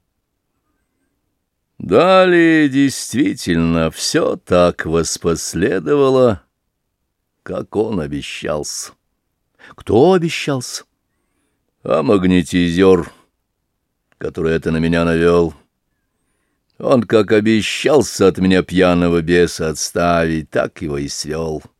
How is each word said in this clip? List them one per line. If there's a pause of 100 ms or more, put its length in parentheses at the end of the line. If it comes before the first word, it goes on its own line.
(1800)
Далее
действительно
все
так
воспоследовало, (1000)
как
он
обещался. (760)
Кто
обещался? (1000)
А
магнетизер, (1080)
который
это
на
меня
навел. (1300)
Он,
как
обещался
от
меня
пьяного
беса
отставить,
так
его
и
свел. (160)